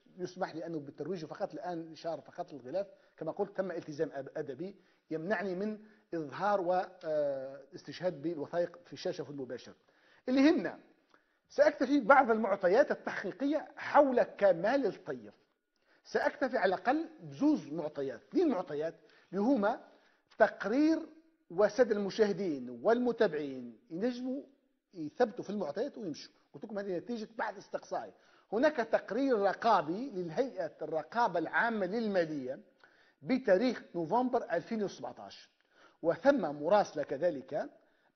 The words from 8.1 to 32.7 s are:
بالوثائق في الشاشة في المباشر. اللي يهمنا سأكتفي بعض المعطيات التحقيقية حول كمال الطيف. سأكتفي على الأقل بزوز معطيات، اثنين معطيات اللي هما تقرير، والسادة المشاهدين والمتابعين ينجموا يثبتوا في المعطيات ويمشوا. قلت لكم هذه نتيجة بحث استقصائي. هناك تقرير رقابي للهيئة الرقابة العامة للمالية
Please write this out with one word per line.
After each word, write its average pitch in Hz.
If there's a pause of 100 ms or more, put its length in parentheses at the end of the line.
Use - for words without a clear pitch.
بالوثائق 170
في -
الشاشة 156
في 127
المباشر. 131 (540)
اللي 262
يهمنا 233 (720)
سأكتفي 294
بعض 214
المعطيات 214
التحقيقية 262
حول 262
كمال 196
الطيف. 127 (680)
سأكتفي 262
على 185
الأقل 294 (140)
بزوز 165
معطيات، 143
اثنين 330
معطيات 165 (380)
اللي 190
هما 233 (580)
تقرير، 269 (520)
والسادة 208
المشاهدين 175
والمتابعين 151 (120)
ينجموا 247 (520)
يثبتوا 156
في -
المعطيات 202
ويمشوا. 185 (200)
قلت 147
لكم 214
هذه 196
نتيجة 220 (100)
بحث 208
استقصائي. 160 (400)
هناك 302
تقرير 226
رقابي 196
للهيئة 180 (100)
الرقابة 165
العامة 190
للمالية 170 (640)